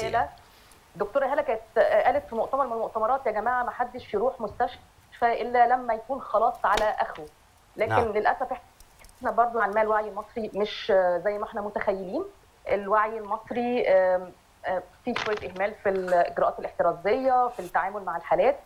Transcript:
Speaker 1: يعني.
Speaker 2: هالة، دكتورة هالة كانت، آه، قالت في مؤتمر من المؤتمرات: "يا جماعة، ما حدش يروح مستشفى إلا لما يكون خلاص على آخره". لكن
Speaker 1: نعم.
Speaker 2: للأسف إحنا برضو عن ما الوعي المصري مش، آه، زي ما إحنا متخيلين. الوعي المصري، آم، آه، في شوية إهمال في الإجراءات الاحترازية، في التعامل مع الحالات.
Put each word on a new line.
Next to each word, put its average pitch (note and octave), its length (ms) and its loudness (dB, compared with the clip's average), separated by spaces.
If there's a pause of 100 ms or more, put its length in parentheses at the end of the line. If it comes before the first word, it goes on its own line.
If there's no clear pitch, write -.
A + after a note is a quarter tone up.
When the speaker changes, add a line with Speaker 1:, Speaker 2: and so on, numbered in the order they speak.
Speaker 1:
يعني. - 140 -2
Speaker 2:
هالة، C4+ 120 -2 (680)
دكتورة G#3 300 0
هالة C#4+ 160 0
كانت، A3+ 200 -2 (160)
آه، G#3+ 260 6
قالت C#4+ 240 2
في A3+ 80 -10
مؤتمر C4+ 320 0
من A#3 60 -6
المؤتمرات: A3+ 520 -2
"يا A3+ 60 0
جماعة، A#3+ 320 0
ما A3 80 -6
حدش A#3+ 420 -8
يروح A#3+ 280 -2
مستشفى A#3 400 -4 (600)
إلا A#3+ 260 4
لما B3 260 0
يكون A#3+ 280 -6
خلاص A3+ 440 0
على G#3+ 340 2
آخره". - 260 -6 (520)
لكن A3 140 0
Speaker 1:
نعم. A3 200 2
Speaker 2:
للأسف G#3+ 400 0
إحنا - 800 -10
برضو A3 280 2
عن G3+ 140 0
ما A3 80 2
الوعي G#3+ 280 0
المصري G#3+ 440 -8
مش، G3+ 380 -4
آه، F3+ 260 4
زي G#3 200 -2
ما G#3+ 80 -6
إحنا G#3+ 160 -6
متخيلين. G#3 640 -2 (460)
الوعي G#3+ 460 2
المصري، A#3 720 -2
آم، F#3 420 4 (340)
آه، F3+ 180 -4 (220)
في B3 80 -2 (120)
شوية G#3 260 -4
إهمال G3 220 -4 (100)
في G#3 60 0
الإجراءات F3+ 680 2
الاحترازية، B3 880 2
في A#3+ 120 -8
التعامل F#3+ 460 -4
مع E3+ 120 -4
الحالات. F#3 480 2